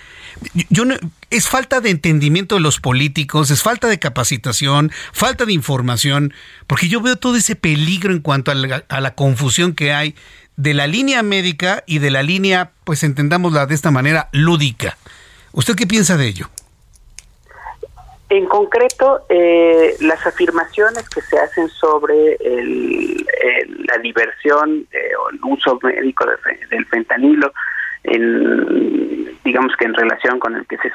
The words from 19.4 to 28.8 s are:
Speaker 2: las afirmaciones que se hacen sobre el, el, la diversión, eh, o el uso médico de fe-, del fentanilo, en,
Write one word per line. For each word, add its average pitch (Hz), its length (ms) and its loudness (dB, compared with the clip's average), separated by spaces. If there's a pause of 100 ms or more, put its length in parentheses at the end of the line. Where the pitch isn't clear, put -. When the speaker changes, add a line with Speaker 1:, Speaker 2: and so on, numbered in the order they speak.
Speaker 2:
las 160 240 0
afirmaciones 180 840 0
que - 120 -8
se - 180 0
hacen 160 300 0
sobre 151 720 2
el, 123 840 -2 (180)
el, 123 440 -2
la 120 120 0
diversión, 147 920 0
eh, - 260 -4
o - 120 -4
el - 140 -12
uso - 380 0
médico 131 440 0
de - 120 0
fe-, - 380 -6
del - 120 -4
fentanilo, 269 680 2 (500)
en, - 1400 0